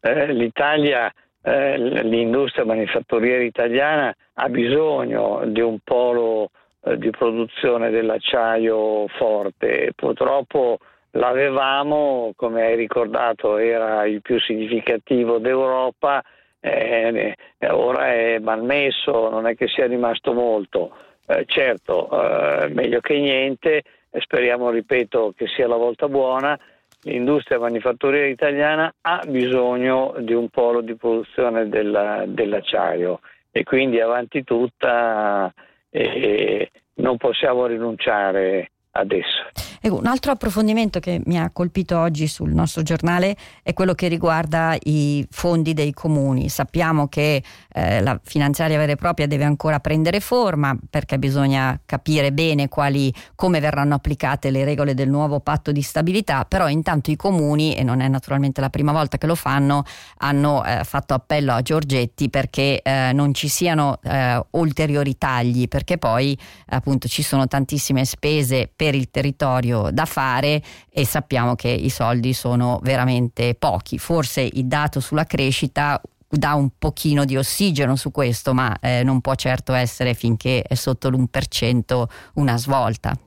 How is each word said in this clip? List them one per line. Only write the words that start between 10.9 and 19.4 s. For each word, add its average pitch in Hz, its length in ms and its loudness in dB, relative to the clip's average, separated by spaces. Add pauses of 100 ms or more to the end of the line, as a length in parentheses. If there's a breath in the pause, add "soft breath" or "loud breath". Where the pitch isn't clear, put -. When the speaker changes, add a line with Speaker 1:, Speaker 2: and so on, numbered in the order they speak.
Speaker 1:
l'avevamo, 135 1200 0
come 113 280 -2
hai 117 140 2
ricordato, 117 840 0
era 110 480 0
il 107 160 -2
più 120 180 0
significativo 117 960 0
d'Europa, 131 840 0 (380 soft breath)
eh, 113 720 0 (240 loud breath)
eh, - 120 -2
ora 127 420 2
è 117 260 2
malmesso, 117 920 0
non 110 180 -2